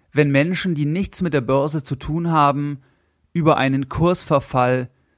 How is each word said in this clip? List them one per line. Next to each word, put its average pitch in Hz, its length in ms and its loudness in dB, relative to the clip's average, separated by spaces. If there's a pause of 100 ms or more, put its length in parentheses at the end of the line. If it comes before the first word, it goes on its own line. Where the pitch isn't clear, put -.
(120)
wenn 147 180 2
Menschen, 170 440 0
die 147 120 -2
nichts 180 360 -4
mit 160 120 -2
der 139 80 0
Börse 139 400 0
zu - 140 -8
tun 170 340 -4
haben, 143 500 0 (540)
über 156 240 2
einen 135 300 0
Kursverfall, 131 1000 0 (300)